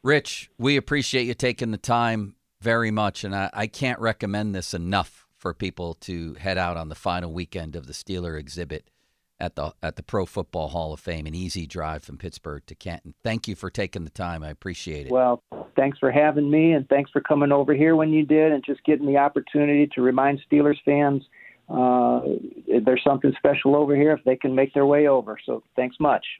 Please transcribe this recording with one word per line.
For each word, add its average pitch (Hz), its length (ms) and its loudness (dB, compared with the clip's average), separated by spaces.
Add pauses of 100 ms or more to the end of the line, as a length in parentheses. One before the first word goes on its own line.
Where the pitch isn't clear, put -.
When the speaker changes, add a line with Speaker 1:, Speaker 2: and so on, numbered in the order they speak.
Speaker 1:
Rich, - 560 -2
we 139 200 2
appreciate 127 500 -2
you 127 60 -4
taking 120 380 -4
the 104 60 -6
time 113 580 -2 (260)
very 113 280 0
much, 107 360 -2
and 98 100 -8
I, 98 180 -4
I 107 140 -4
can't 127 320 -6
recommend 107 560 -4
this - 180 -8
enough 90 540 -4 (100)
for 85 160 -8
people 87 420 -8
to 82 400 -10
head 95 220 -4
out 87 200 -2
on 80 100 -10
the 78 80 -12
final 87 380 -6
weekend 85 420 -10
of 69 120 -14
the 69 60 -16
Steeler 87 460 -8
exhibit 76 500 -12 (500)
at 85 160 -8
the, 76 180 -8 (100)
at - 140 -8
the - 60 -14
Pro 98 220 -4
Football 80 440 -8
Hall 78 240 -6
of - 80 -14
Fame, 80 260 -8
an 78 80 -10
easy 90 320 -8
drive 78 360 -8
from 73 140 -20
Pittsburgh 76 500 -14
to - 80 -20
Canton. - 460 -12
Thank 113 260 -6
you 101 80 -8
for 95 140 -12
taking 90 360 -6
the 76 40 -14
time. 87 320 -8
I 76 80 -12
appreciate 76 580 -12
it. 127 40 -6
Speaker 2:
Well, 123 320 2 (320)
thanks 139 240 2
for 135 100 2
having 147 400 2
me, 160 220 6
and 139 160 2
thanks 139 240 2
for 143 80 0
coming 143 320 2
over 139 220 4
here 160 220 6
when 156 160 2
you 156 140 4
did 156 280 4
and 135 120 -2
just - 200 -6
getting 147 200 2
the 139 120 4
opportunity 143 760 2
to 131 80 -2
remind 135 480 2
Steelers 147 360 4
fans, 143 380 2 (460)
uh, 123 520 2 (640)
there's 127 180 2
something 139 340 2
special 139 380 2
over 147 180 2
here 147 200 4
if - 100 -4
they 127 140 2
can 131 180 -2
make 135 180 2
their 139 120 4
way 143 240 4
over. 113 360 0
So 117 180 -6 (120)
thanks 127 240 -2
much. 143 260 2 (140)